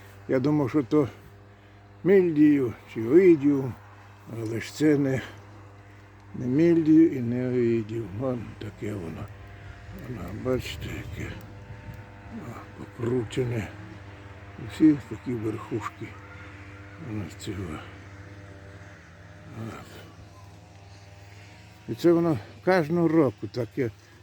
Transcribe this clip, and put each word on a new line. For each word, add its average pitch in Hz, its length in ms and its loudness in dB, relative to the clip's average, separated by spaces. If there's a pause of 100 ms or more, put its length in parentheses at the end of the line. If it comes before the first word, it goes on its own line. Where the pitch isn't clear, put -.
(280)
Я 131 120 2
думав, 147 300 2
що 151 140 2
то 147 260 2 (920)
мільдію 151 720 6 (200)
чи 113 140 -4
оїдіум, 143 680 6 (600)
але 113 280 -6
ж - 120 -12
це 151 240 4
не, 135 240 0 (1120)
не 127 100 -8
мільдію 160 680 6
і 139 80 -4
не 123 280 -2
оїдіум. 117 600 0 (120)
Вон 127 260 -4 (140)
таке 104 340 -10
воно. 87 320 -10 (840)
Воно, 123 140 -10 (220)
бачите, 123 420 -4
яке. - 460 -10 (1040)
О, 143 160 -12 (260)
покручене. 120 880 -4 (1080)
Всі 156 220 6 (140)
такі 113 220 -8
верхушки. 110 760 -6 (1000)
Воно 107 220 -6
з - 60 -16
цього. 101 220 -10 (2000)
От. - 180 -14 (2000)
І 117 60 -6
це 165 160 4
воно 165 260 4 (280)
кожного 170 420 2
року 151 400 2
таке 120 440 -4 (320)